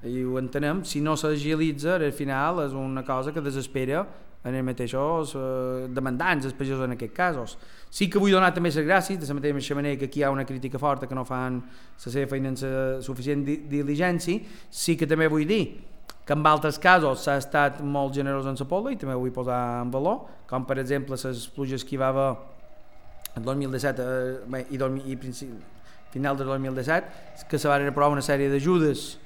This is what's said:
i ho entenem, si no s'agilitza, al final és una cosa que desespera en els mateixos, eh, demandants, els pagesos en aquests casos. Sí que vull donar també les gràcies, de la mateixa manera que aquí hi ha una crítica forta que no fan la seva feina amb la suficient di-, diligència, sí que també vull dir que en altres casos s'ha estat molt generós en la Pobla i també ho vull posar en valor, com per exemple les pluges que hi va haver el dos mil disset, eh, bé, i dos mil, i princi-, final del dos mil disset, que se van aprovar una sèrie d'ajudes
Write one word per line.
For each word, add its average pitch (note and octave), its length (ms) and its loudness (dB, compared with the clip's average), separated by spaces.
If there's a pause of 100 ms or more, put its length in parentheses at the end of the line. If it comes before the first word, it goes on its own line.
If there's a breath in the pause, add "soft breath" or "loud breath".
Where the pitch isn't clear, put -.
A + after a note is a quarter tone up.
i B2+ 160 -2
ho B2+ 160 0
entenem, D3 480 0
si D3 160 -2
no D#3 140 2
s'agilitza, D3+ 800 2
al D3+ 180 2
final D3 500 0
és C3+ 80 -2
una C3+ 320 -4
cosa C3 300 -2
que D#3+ 80 -2
desespera C3+ 640 -2 (400 loud breath)
en B2 80 -2
els C3 80 0
mateixos, C3 720 0
eh, C3 560 -2
demandants, C3+ 560 0
els C3 80 -4
pagesos C3+ 300 -2
en B2 100 -2
aquests A#2+ 220 -8
casos. D3+ 400 0 (340 loud breath)
Sí - 220 2
que G3+ 80 6
vull G3 100 6
donar F#3 240 8
també F3 160 4
les C#3+ 60 0 (100)
gràcies, F#3 320 4
de D#3 80 -6
la C#3+ 80 -2
mateixa C#3+ 400 0
manera C#3+ 240 0
que C3+ 80 -2
aquí C#3 140 -2
hi - 20 4
ha C#3 80 4
una C3+ 140 0
crítica C3 340 -6
forta C3+ 300 0
que C3+ 80 -4
no B2+ 80 -2
fan B2+ 340 -2
la - 540 -12
seva C3+ 180 0
feina C3+ 220 -2
amb B2+ 100 -6
la C3 400 0
suficient C3+ 420 -2
di-, C#3+ 120 0 (100)
diligència, D3+ 720 0 (320 loud breath)
sí - 260 0
que D#3 120 0
també D#3+ 240 4
vull D3+ 160 2
dir G3+ 160 4 (600)
que - 120 0
en D3+ 100 4
altres D3+ 320 6
casos E3 460 6
s'ha C#3 160 4
estat C#3+ 420 2
molt C#3+ 320 0
generós C#3 320 0
en C3+ 140 -2
la C3+ 80 -4
Pobla G#3+ 240 0
i A#3+ 80 -4
també C3+ 160 -4
ho B2+ 80 -2
vull B2+ 100 -2
posar B2 480 -2
en B2 80 -2
valor, D3+ 300 0 (260 loud breath)
com B2+ 180 -2
per C3 140 0
exemple C3+ 400 -2
les A#2+ 300 -6
pluges C3+ 360 -4
que C#3 120 -6
hi - 20 -2
va C3 160 4
haver C3+ 160 4 (1040)
el A#2+ 60 -8
dos C3 140 -2
mil C#3 160 -2
disset, C3 260 0
eh, B2+ 480 -2
bé, B2+ 240 -6
i C#3 80 -6
dos C3 140 2
mil, C3+ 180 -4
i C3 60 -4
princi-, C3 340 -10 (640 loud breath)
final C#3 240 0
del C3+ 100 -2
dos C3+ 140 0
mil C3+ 160 -2
disset, D3+ 340 0 (380 loud breath)
que D#3 100 0
se C#3 80 0
van C#3+ 220 6
aprovar C#3+ 240 4
una C#3 100 0
sèrie C#3 260 4
d'ajudes D3 760 4